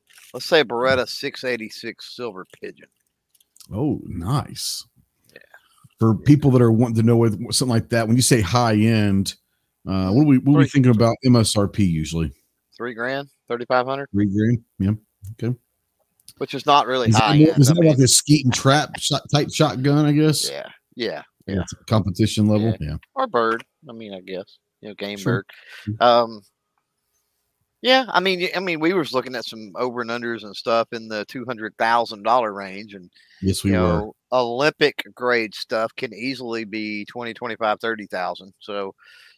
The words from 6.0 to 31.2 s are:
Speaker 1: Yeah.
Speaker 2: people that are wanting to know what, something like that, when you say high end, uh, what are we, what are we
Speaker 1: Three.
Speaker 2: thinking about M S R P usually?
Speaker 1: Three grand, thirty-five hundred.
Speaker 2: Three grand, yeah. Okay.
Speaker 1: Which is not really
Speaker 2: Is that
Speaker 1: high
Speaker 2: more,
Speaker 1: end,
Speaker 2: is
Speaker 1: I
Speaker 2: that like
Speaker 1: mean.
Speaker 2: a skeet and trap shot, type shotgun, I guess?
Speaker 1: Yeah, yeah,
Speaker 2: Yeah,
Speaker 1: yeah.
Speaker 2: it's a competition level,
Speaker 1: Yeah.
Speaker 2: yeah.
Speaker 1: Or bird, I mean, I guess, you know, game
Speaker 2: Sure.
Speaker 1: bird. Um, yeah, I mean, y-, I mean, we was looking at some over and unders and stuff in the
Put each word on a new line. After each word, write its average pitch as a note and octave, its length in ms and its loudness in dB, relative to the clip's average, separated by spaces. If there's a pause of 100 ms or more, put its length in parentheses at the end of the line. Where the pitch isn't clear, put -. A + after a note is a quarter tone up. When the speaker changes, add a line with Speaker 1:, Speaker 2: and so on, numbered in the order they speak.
Speaker 1:
Yeah. - 120 -4
Speaker 2:
people D3 260 6
that B2 100 6
are A2+ 100 6
wanting A2+ 240 2
to A2+ 80 2
know A#2 140 4
what, A#2 160 4 (200)
something C3 140 0
like A#2 220 0
that, A2+ 180 0
when A2+ 80 2
you B2+ 60 4
say A#2+ 180 4
high A2 360 2
end, G#2 600 2 (500)
uh, F#2+ 260 -2
what B2+ 100 4
are D#3 60 4
we, C3+ 100 6
what C#3 180 4
are D3 40 6
we C3+ 40 6
Speaker 1:
Three. B2 60 2
Speaker 2:
thinking B2+ 260 4
about A#2 300 2
M B2 100 6
S A2 220 2
R G2+ 100 2
P G2+ 160 -2
usually? D#2+ 480 -2 (460)
Speaker 1:
Three A#2+ 160 -8
grand, C3+ 340 -6 (220)
thirty-five B2 360 -2
hundred. C3+ 280 -6
Speaker 2:
Three G2+ 140 2
grand, A2 360 0 (140)
yeah. G2 140 2 (520)
Okay. B2 140 -4 (800)
Speaker 1:
Which - 160 -8
is C3+ 120 -10
not C#3+ 220 4
really B2 220 0
Speaker 2:
Is A2 60 2
that A2 60 4
Speaker 1:
high B2 160 4
Speaker 2:
more, D#3 120 8
Speaker 1:
end, - 100 2
Speaker 2:
is C3 100 6
Speaker 1:
I D#3+ 40 4
Speaker 2:
that E3+ 100 2
like D3+ 140 4
Speaker 1:
mean. C3 80 6
Speaker 2:
a - 20 4
skeet C#3+ 380 2
and B2 80 2
trap C#3 440 0
shot, - 320 -4
type D3 240 0
shotgun, C#3+ 520 2
I D3 80 2
guess? D3+ 360 2
Speaker 1:
Yeah, C#2 200 -12 (260)
yeah, F#2 280 -6 (240)
Speaker 2:
Yeah, F#2+ 80 -4
Speaker 1:
yeah. F2+ 80 -2
Speaker 2:
it's - 100 -12
a - 100 -20
competition G#2 640 0
level, G#2+ 220 2 (100)
Speaker 1:
Yeah. D2+ 120 -8
Speaker 2:
yeah. D#2 60 -6 (160)
Speaker 1:
Or B2+ 140 -4
bird, A2+ 380 -2 (240)
I - 20 -18
mean, A2+ 220 -14
I F#2 80 -12
guess, F#2 360 -12 (240)
you G#2+ 80 -16
know, G2+ 60 -16
game G2+ 220 -10
Speaker 2:
Sure. G2 280 -4 (420)
Speaker 1:
bird. G#2+ 140 -8
Um, A#2 400 4 (1400)
yeah, C4 280 4
I F3+ 100 0
mean, F#3 220 0
y-, F3 140 -4
I F3 40 -2
mean, F3 200 -4
we E3 140 2
was D3 200 -2
looking B2+ 220 -4
at A2+ 100 -8
some A2 300 -16
over B2 260 -4
and A2+ 80 -8
unders A#2 340 -6
and G2+ 120 -18
stuff A2+ 360 0
in A2+ 160 -10
the G#2+ 180 -6